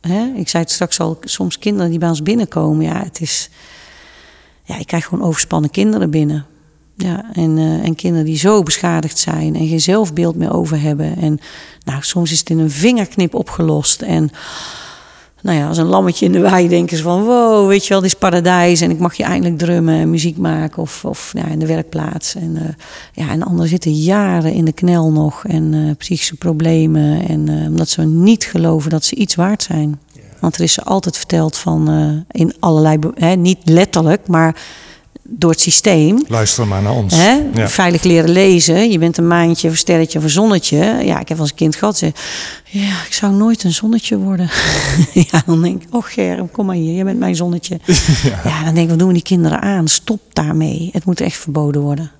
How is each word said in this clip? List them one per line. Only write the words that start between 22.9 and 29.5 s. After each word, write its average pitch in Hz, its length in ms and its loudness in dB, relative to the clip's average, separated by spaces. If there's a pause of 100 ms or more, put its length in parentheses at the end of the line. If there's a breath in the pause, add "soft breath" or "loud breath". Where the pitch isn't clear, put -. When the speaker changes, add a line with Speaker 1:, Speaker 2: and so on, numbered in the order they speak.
Speaker 1:
ja, 143 60 -4
en 160 120 -2
anderen 170 260 -2
zitten 170 240 -2
jaren 170 600 0
in 165 120 0
de 156 60 2
knel 170 400 2
nog 156 360 0
en, 156 260 0
eh, 151 240 0
psychische - 380 -6
problemen 160 920 2
en, 151 220 0
eh, 156 180 -2
omdat 160 220 0
ze - 160 -2
niet 175 400 4
geloven 165 440 0
dat 156 160 -2
ze - 100 -4
iets - 200 -2
waard 190 280 0